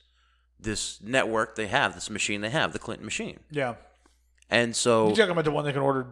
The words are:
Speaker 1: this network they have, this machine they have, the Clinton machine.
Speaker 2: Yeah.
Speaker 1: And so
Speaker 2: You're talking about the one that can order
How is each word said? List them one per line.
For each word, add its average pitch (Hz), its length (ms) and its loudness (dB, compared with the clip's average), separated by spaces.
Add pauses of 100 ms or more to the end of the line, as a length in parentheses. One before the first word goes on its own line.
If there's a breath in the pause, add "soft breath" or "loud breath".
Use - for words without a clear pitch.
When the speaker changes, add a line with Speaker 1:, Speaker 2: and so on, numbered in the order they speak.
(580)
Speaker 1:
this - 420 -6
network 110 540 0
they 107 140 -4
have, 107 260 0
this - 160 -10
machine 104 300 -4
they 107 100 -4
have, 117 220 -2
the - 80 -10
Clinton - 240 -10
machine. - 340 -8 (140)
Speaker 2:
Yeah. 131 220 -4 (760)
Speaker 1:
And 117 240 2
so 113 320 6
Speaker 2:
You're 107 100 4
talking 208 140 6
about 165 140 0
the 151 80 0
one 147 120 0
that 147 100 -2
can 139 80 -2
order 135 300 0